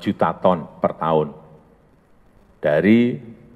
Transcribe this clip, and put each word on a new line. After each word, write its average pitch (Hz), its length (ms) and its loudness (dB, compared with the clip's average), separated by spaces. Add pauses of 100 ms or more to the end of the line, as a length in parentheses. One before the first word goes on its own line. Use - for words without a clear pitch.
juta 90 400 -2
ton 87 240 0 (160)
per - 160 -4
tahun. 78 400 -2 (1300)
Dari 110 560 2 (380)